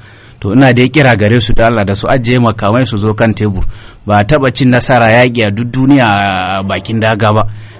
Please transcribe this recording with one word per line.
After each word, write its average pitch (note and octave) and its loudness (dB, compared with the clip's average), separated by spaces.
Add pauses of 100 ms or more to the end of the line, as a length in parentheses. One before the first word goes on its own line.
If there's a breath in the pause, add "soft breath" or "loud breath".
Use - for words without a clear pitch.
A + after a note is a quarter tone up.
(400 loud breath)
To, G2 -4
ina C3 4
dai B2 2
kira C3 2
gare G#2 2
su A2 0
da A2+ 4
Allah A2+ 0
da G2 -2
su G#2+ -6
ajiye B2 0
makamai, A2+ 0
su A#2 -6
zo G#2+ -2
kan A2 0
tebur. G#2 -2 (400 loud breath)
Ba G2+ 2
a G#2 0
taɓa C3+ 0
cin B2+ 0
nasara B2 2
yaƙi A#2 2
a G2+ -2
duk A#2 -6
duniya C3 2
a G2 -2
bakin G#2+ -6
daga A2 0
ba. G#2+ 2 (380 loud breath)